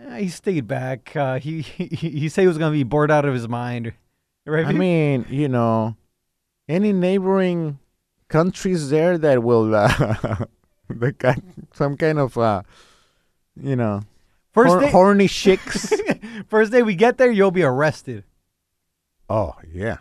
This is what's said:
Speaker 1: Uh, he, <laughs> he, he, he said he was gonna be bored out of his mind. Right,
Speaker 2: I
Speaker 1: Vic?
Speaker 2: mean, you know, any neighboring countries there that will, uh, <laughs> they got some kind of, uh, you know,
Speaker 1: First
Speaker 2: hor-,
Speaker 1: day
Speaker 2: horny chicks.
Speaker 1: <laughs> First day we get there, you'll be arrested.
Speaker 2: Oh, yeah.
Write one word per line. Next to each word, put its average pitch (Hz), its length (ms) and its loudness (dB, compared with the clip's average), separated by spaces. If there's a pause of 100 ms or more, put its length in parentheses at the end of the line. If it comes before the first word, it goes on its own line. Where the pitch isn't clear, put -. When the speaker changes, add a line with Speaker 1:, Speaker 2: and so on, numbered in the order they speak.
Speaker 1:
Uh, 247 140 -16 (1200)
he, 156 220 -8
<laughs> - 0 -
he, - 260 -10
he, 156 240 -6
he 147 180 -4
said 196 120 -2
he 185 60 6
was 170 100 2
gonna 156 140 0
be 151 120 0
bored 147 280 0
out 151 140 2
of 139 80 0
his 117 140 -4
mind. 120 460 -8 (520)
Right, 156 200 -2
Speaker 2:
I 135 40 -2
Speaker 1:
Vic? 151 80 0
Speaker 2:
mean, 156 520 0
you 143 180 -2
know, 113 480 0 (720)
any 196 260 0
neighboring 185 840 0 (480)
countries 170 640 0
there 165 280 2
that 143 260 2
will, 113 320 2
uh, 107 400 2 (480)
<laughs> - 260 -20
they 120 220 -4
got 127 280 0 (340)
some 143 240 -4
kind 156 220 0
of, 131 180 -2
uh, 110 240 0 (1000)
you 135 140 -4
know, 107 260 -2 (500)
Speaker 1:
First 220 200 4
Speaker 2:
hor-, 180 100 4
Speaker 1:
day 285 100 2
Speaker 2:
horny 196 360 6
chicks. - 640 0 (280)
Speaker 1:
<laughs> 220 260 -14
First 214 240 2
day 247 100 4
we 214 140 0
get 233 220 2
there, 254 140 4
you'll 196 200 2
be 180 120 0
arrested. 131 600 -2 (1080)
Speaker 2:
Oh, 98 260 -2 (160)
yeah. 90 300 -6